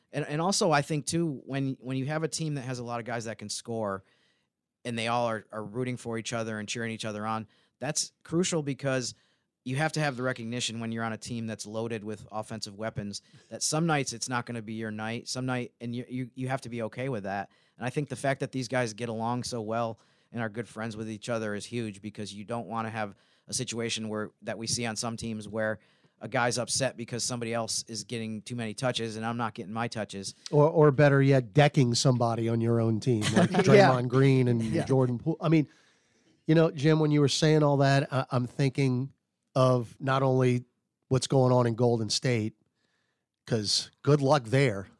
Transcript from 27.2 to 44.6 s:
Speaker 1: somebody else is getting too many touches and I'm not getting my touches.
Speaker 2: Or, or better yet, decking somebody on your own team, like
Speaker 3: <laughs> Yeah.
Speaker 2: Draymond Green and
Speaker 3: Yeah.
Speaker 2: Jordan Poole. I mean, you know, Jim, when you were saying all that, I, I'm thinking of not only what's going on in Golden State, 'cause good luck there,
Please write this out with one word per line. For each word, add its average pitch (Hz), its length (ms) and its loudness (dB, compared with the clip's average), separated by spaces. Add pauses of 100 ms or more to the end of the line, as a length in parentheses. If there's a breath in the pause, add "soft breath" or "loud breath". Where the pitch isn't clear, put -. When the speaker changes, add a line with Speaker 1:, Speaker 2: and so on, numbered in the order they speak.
Speaker 1:
somebody 117 280 -4
else 113 360 -4
is 110 160 -8
getting 110 380 -6
too - 140 -10
many 110 160 -6
touches 113 440 -2
and 110 100 -6
I'm 117 100 -4
not 117 160 -2
getting 101 200 -10
my 117 160 -2
touches. 98 460 -8 (160 loud breath)
Speaker 2:
Or, 147 180 6
or 156 240 6
better 139 280 6
yet, 135 320 4
decking 143 420 6
somebody 117 540 2
on 113 120 2
your 117 200 2
own 113 200 2
team, 117 200 2 (140)
like 175 160 6
Speaker 3:
<laughs> - 0 -
Yeah. 185 120 2
Speaker 2:
Draymond 127 460 8
Green 131 400 6
and 117 140 2
Speaker 3:
Yeah. 127 220 0
Speaker 2:
Jordan 127 340 2
Poole. 156 220 -4
I 175 80 -2
mean, 156 180 4 (800 soft breath)
you 156 80 6
know, 160 160 6
Jim, 156 300 4
when 151 100 4
you 147 100 6
were 143 80 6
saying 156 360 4
all 143 140 4
that, 139 340 4
I, 131 180 0
I'm 123 160 0
thinking 135 640 0 (440)
of 127 460 4
not 135 220 0
only 127 420 4 (440)
what's 131 180 2
going 127 260 6
on 123 140 6
in 117 80 0
Golden 117 360 2
State, 113 440 0 (920)
'cause 107 440 -2 (120)
good 143 180 4
luck 135 240 4
there, 110 420 2 (140)